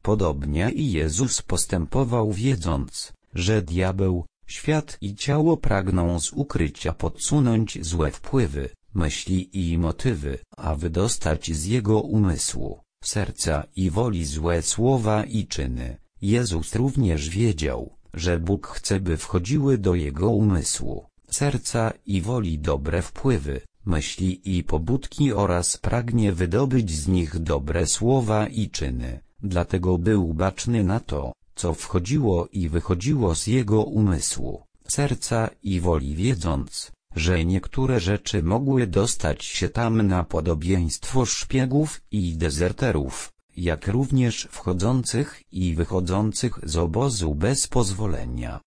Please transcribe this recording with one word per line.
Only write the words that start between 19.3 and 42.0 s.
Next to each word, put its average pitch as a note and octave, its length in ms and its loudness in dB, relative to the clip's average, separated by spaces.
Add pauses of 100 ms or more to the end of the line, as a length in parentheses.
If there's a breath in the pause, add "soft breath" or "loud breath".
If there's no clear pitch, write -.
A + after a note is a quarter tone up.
do F#2 160 2
jego D#2+ 360 0
umysłu, G#2 760 0 (240)
serca B2 640 -2 (140)
i G2 140 0
woli F#2+ 380 -2
dobre D2 440 0
wpływy, D2 580 -2 (260)
myśli F#2 720 -2
i E2 60 -2
pobudki B2 680 0
oraz F2+ 440 0
pragnie A#2 560 0
wydobyć G#2 580 2
z D2+ 180 -2
nich F2 300 2
dobre D2+ 480 0
słowa A2 600 2
i G#2 240 -4
czyny, B1 500 -4 (220)
dlatego F2+ 560 0
był F2 360 2
baczny G2 500 0
na G2+ 160 0
to, C#2+ 320 -6 (220)
co E2+ 200 -2
wchodziło G2 720 0
i F2 220 -2
wychodziło F2+ 640 0
z - 120 -4
jego A2 380 2
umysłu, F#2 800 0 (260)
serca A#2+ 640 0 (120)
i F#2 180 0
woli, D2+ 340 0
wiedząc, E2 760 -2 (240)
że E2 280 2
niektóre A2+ 560 0
rzeczy F#2 420 0
mogły B2 440 2
dostać E2+ 580 0
się - 240 -2
tam A2+ 340 2
na F2+ 220 2
podobieństwo F2 1040 0
szpiegów C3+ 760 0 (100)